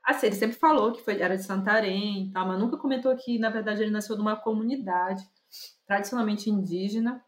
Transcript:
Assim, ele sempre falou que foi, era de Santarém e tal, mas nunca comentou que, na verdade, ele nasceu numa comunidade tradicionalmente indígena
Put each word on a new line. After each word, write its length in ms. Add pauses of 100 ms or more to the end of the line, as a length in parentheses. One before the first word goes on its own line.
Assim, 240
ele 80
sempre 220
falou 360
que 80
foi, 200
era 160
de 60
Santarém 840
e 40
tal, 160
mas 120
nunca 180
comentou 380
que, 240
na 100
verdade, 340
ele 80
nasceu 260
numa 180
comunidade 880 (640)
tradicionalmente 640
indígena 760